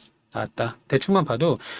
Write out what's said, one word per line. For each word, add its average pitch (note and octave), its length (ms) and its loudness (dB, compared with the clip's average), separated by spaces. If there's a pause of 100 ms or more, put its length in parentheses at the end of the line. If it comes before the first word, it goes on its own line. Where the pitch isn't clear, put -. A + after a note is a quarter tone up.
(300)
나왔다. A#2 460 -4 (100)
대충만 F3 380 2
봐도 B2+ 320 2 (220)